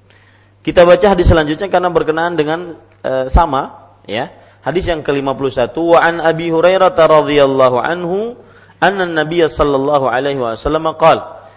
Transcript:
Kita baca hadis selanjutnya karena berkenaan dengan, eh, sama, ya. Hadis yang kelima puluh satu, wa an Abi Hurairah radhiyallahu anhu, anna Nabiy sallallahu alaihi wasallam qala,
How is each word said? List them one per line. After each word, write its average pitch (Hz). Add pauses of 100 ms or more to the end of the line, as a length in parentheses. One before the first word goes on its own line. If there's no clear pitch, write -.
(680)
Kita 156
baca 175
hadis 175
selanjutnya 160
karena 180
berkenaan 160
dengan, 160 (320)
eh, 131
sama, 151 (120)
ya. 117 (280)
Hadis 175
yang 156
kelima 139
puluh 135
satu, 151
wa 147
an 170
Abi 165
Hurairah 180
radhiyallahu 143
anhu, 180 (400)
anna 185
Nabiy 160
sallallahu 143
alaihi 135
wasallam 143 (120)
qala, 156 (140)